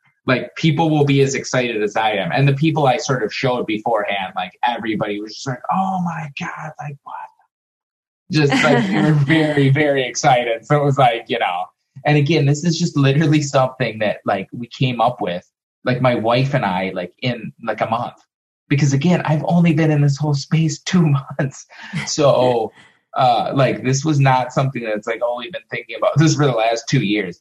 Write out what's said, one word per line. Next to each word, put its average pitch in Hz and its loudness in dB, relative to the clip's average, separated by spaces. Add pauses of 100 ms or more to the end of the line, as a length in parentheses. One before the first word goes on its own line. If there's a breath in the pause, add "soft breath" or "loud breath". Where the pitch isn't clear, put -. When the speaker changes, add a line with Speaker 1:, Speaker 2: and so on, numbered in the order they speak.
(240 soft breath)
Speaker 1:
like, - -2
people 165 0
will 151 2
be 139 4
as 135 2
excited 120 -2
as 104 -2
I 110 0
am. 92 -4
And 139 2
the 139 2
people 151 0
I 123 4
sort 123 -4
of 101 -6
showed 123 -2
beforehand, 104 -4
like, 92 -6 (120)
everybody 107 -4
was 107 -12
just - -12
like, 127 -8 (100)
"Oh 190 -2
my 160 -6 (100)
God, 156 -12
like, 143 -12
what?" - -18 (1160)
Just, 143 2 (100)
like, - 4
they - 0
were 151 4
Speaker 2:
<laughs> 147 2
Speaker 1:
very, 147 2
very 139 2
excited. 123 0
So 147 2
it 143 0
was 139 2
like, 117 2
you 120 -2
know, 92 -2 (400)
and 147 4
again, 143 2
this 143 0
is 170 0
just 175 -2
literally 147 4
something 131 -2
that, 104 -2
like, 98 -2
we 120 -10
came 127 -4
up 113 0
with, 90 -6 (340)
like, 139 -2
my 127 2
wife 120 0
and 131 0
I, 95 -2
like, 90 -8
in, 123 -6 (100)
like, 113 -4
a 117 0
month. 117 -4 (480)
Because 139 2
again, 170 2
I've 147 0
only 170 4
been 156 2
in 147 4
this 143 2
whole 147 0
space 156 0
<laughs> - -20
two 175 2
months. 139 -2 (400 loud breath)
So, 120 2 (460 soft breath)
uh, 113 2
like, 117 0
this 135 0
was 151 2
not 127 2
something 135 -2
that's, 107 -6
like, 117 -4
only 120 -6
been - -12
thinking 117 -10
about. 104 0
This 156 6
is 127 -2
for 147 2
the 135 2
last 113 0
two 131 0
years. 98 -2